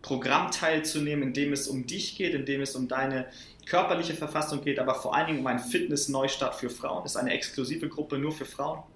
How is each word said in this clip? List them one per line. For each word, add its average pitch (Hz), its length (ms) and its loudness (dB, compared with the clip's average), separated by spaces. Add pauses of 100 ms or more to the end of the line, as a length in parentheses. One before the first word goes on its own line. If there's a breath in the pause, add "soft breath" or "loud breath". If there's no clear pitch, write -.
Programm 135 480 2
teilzunehmen, 151 760 2
in 123 40 -2
dem 143 200 2
es 139 160 0
um 131 180 -2
dich 180 300 -4
geht, 175 180 0
in 135 120 0
dem 139 140 0
es 135 160 -4
um 131 100 0
deine 131 400 0 (400 loud breath)
körperliche 170 480 2
Verfassung 151 480 -2
geht, 139 160 2
aber 131 160 4
vor - 200 -2
allen 156 140 4
Dingen 156 120 0
um 127 60 0
einen 120 120 2
Fitness-Neustart 135 960 0
für 123 160 -4
Frauen, 156 340 -4
ist - 120 -4
eine 90 160 2
exklusive 139 560 -2
Gruppe 147 300 -4
nur 147 140 0
für 147 120 -6
Frauen 147 360 -4 (160)